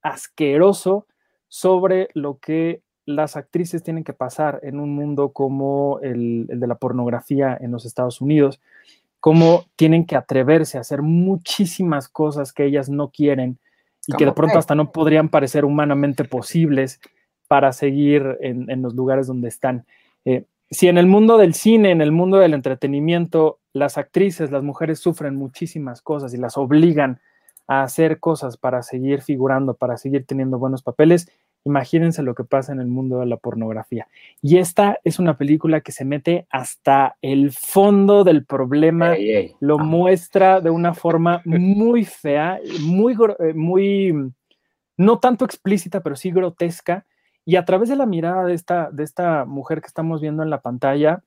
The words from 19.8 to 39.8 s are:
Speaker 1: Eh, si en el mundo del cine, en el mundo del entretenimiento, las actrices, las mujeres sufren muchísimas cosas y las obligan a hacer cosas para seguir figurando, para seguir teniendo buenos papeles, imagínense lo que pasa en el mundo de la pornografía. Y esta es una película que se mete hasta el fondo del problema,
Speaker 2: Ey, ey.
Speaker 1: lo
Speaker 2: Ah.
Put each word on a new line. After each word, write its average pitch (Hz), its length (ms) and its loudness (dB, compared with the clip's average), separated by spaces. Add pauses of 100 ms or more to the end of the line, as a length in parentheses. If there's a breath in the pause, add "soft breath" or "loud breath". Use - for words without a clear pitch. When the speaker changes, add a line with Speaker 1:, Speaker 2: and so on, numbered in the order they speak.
Speaker 1:
Eh, 127 200 -2 (240)
si - 180 2
en 175 100 6
el 175 80 6
mundo 214 320 6
del 180 160 6
cine, 214 380 4
en 165 100 2
el 151 100 2
mundo 185 260 2
del 175 160 6
entretenimiento, 151 1080 -2 (140)
las 139 240 -2
actrices, 175 540 -2
las 139 120 -4
mujeres 151 360 -6
sufren 151 360 -4
muchísimas 139 680 -10
cosas 139 320 -8
y 123 40 -10
las 123 200 -8
obligan 143 600 2 (480 soft breath)
a 135 160 0
hacer 160 360 -2
cosas 143 380 -4
para 127 240 -4
seguir 135 400 -6
figurando, 135 540 -2
para 123 220 -6
seguir 135 280 -4
teniendo 131 320 -6
buenos 131 240 -6
papeles, 170 480 2 (340)
imagínense 151 600 -2
lo 123 120 -4
que 123 80 -10
pasa 135 300 -2
en 135 80 -8
el 123 60 -6
mundo 127 320 -4
de 123 80 -4
la 117 100 -4
pornografía. 110 680 -8 (340 soft breath)
Y 151 160 4
esta 202 460 2
es 170 160 -2
una 165 180 0
película 156 440 0
que - 100 -18
se - 140 -12
mete 160 440 -4
hasta 135 720 0
el 139 300 0
fondo 202 720 4
del 156 220 4
problema, 156 720 0
Speaker 2:
Ey, 104 160 -2
ey. 104 280 -2
Speaker 1:
lo 147 200 0
Speaker 2:
Ah. 151 40 -2